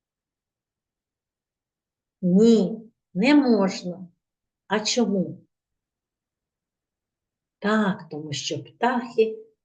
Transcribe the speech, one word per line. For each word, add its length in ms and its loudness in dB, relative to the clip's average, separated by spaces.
Ні, 680 2
не 200 2
можна. 760 0
А 140 -2
чому? 600 -2
Так, 520 -2
тому 220 -12
що 320 -8
птахи 760 -2